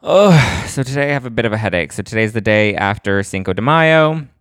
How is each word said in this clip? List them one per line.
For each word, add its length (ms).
Oh, 640
so 160
today 260
I 40
have 120
a 60
bit 140
of 80
a 40
headache. 360
So 100
today's 300
the 80
day 340
after 480
Cinco 300
de 80
Mayo 640